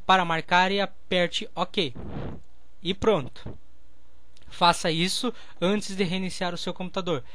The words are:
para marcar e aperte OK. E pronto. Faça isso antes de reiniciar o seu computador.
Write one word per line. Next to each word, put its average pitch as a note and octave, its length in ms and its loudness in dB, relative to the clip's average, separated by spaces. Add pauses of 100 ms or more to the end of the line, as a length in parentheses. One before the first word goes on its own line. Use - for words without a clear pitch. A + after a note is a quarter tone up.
para F#3+ 180 8
marcar F3 460 4
e G3+ 100 2
aperte F#3 720 0
OK. E3+ 400 -2 (880)
E F3+ 120 -2
pronto. - 640 0 (880)
Faça A3 420 4
isso F3+ 420 2 (280)
antes G3 360 0
de G3 80 2
reiniciar F3+ 480 -2
o E3+ 60 -4
seu F3+ 160 -4
computador. F3 500 -2 (100)